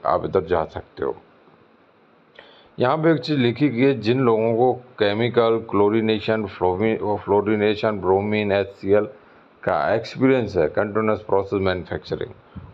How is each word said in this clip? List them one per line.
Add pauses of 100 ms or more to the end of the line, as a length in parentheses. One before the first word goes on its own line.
आप
इधर
जा
सकते
हो। (1600)
यहाँ
पे
एक
चीज़
लिखी
गई
है,
जिन
लोगों
को
chemical,
chlorination,
फ्लोमी-,
fluorination,
bromine,
एचसीएल (600)
का
experience
है,
continuous
process
manufacturing, (140)